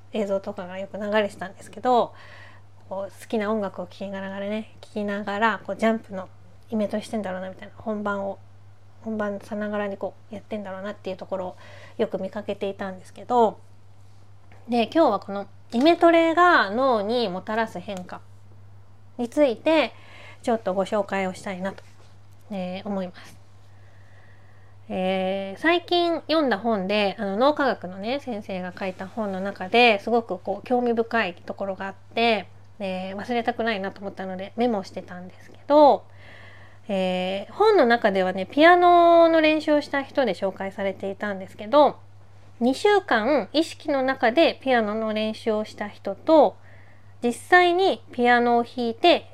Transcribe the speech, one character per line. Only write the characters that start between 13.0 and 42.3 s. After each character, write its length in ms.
す 60
け 140
ど、 340
で、 240
今 120
日 60
は 100
こ 100
の 160
イ 80
メ 160
ト 140
レ 240
が 360
脳 320
に 260
も 140
た 140
ら 100
す 140
変 240
化 160
に 100
つ 160
い 120
て、 360
ち 80
ょ 40
っ 80
と 100
ご 120
紹 180
介 240
を 80
し 80
た 100
い 80
な 120
と、 100
え 320
ー、 60
思 140
い 60
ま 40
す。 100
え 720
ー、 20
最 220
近 460
読 180
ん 20
だ 100
本 280
で、 320
あ 60
の、 120
脳 180
科 120
学 220
の 100
ね、 220
先 220
生 200
が 160
書 80
い 80
た 120
本 260
の 80
中 280
で、 300
す 100
ご 140
く 160
こ 260
う、 20
興 140
味 140
深 320
い 80
と 180
こ 140
ろ 80
が 140
あ 20
っ 40
て、 320
え 360
ー、 40
忘 160
れ 80
た 100
く 120
な 100
い 60
な 100
と 100
思 100
っ 20
た 120
の 140
で、 180
メ 120
モ 160
し 60
て 120
た 160
ん 100
で 140
す 80
け 160
ど、 380
え 640
ー、 20
本 240
の 80
中 280
で 100
は 100
ね、 140
ピ 180
ア 120
ノ 520
の 140
練 180
習 140
を 80
し 60
た 140
人 220
で 80
紹 200
介 200
さ 120
れ 100
て 160
い 60
た 180
ん 40
で 100
す 80
け 100
ど、 320